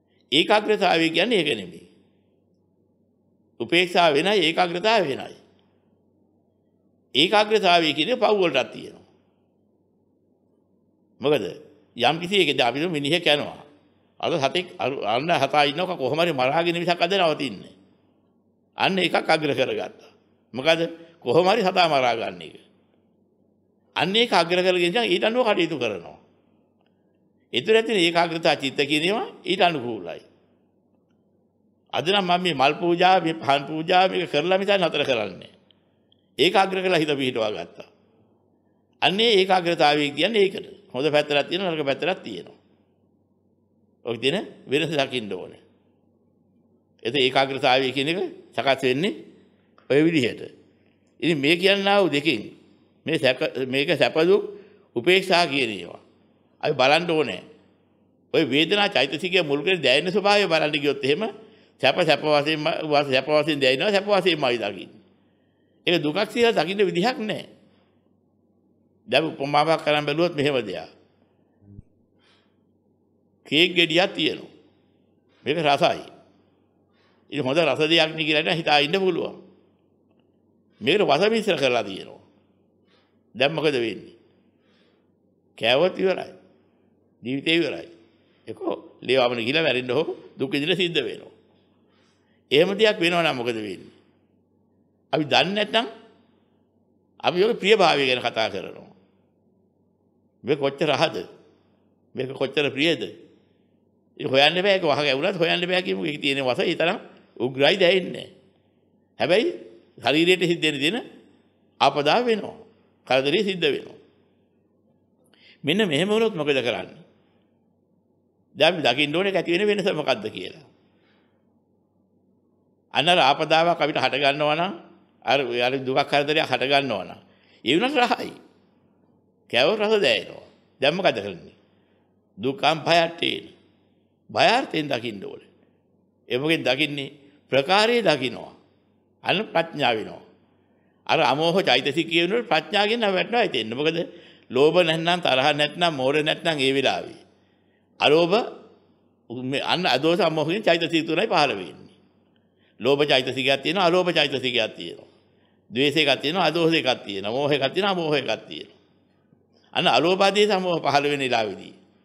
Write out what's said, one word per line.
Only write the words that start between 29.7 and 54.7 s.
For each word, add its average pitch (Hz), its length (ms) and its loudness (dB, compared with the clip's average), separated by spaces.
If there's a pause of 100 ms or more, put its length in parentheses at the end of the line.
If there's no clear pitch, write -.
අද 139 140 -2
නම් 196 180 2
මම 175 180 2
මේ 170 120 0
මල් 139 200 4
පූජා, 175 460 4
මේ 165 140 -2
පහන් 143 300 0
පූජා 165 440 2
මේක 185 220 -4
කරලා 175 280 0
මිසක් 202 160 0
නතර 160 300 0
කරන්නේ 107 360 -2
නැහැ. - 140 -20 (840)
ඒක 175 180 4
අග්‍ර 190 220 2
කරලා 185 200 0
හිත 156 120 0
පිහිටවා 127 420 -2
ගත්තා. - 360 -14 (1120)
අන්නේ 202 340 2
ඒකාග්‍රතාවය 165 720 2
කියන්නේ 196 320 0
ඒකට. - 240 -2 (200)
හොඳ 135 220 -4
පැත්තක් 147 380 2
තියෙනවා, 180 240 -4
නරක 156 140 -4
පැත්තක් 135 380 -2
තියෙනවා. - 360 -14 (1500)
ඔක 120 140 -6
තියෙන 143 280 -2 (180)
වෙනස 151 260 -2
දකින්න 123 420 -4
ඕනේ. 87 300 -14 (1400)
එතෙ 127 180 -4
ඒකාග්‍රතාවය 131 720 2
කියන 139 160 -2
එක 175 100 -2 (300)
සකස් 127 340 -2
වෙන්නේ 139 300 0 (800)
ඔය 139 120 4
විදිහට. 143 400 0 (800)
ඉතින් 151 180 0
මේ 143 180 2
කියන්නා 196 440 2
වූ 175 100 2
දෙකෙන් 143 320 0 (640)
මේ 151 120 -2
සැප, 127 200 2 (260)
මේක 139 280 -2
සැප 131 280 2
දුක් 190 220 4 (540)